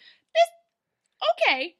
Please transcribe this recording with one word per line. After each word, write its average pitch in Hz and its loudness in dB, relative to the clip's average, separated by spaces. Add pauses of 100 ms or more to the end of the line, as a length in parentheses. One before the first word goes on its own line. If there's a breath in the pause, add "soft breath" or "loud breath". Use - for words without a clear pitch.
(340 soft breath)
"This, - -4 (180)
okay. 302 -2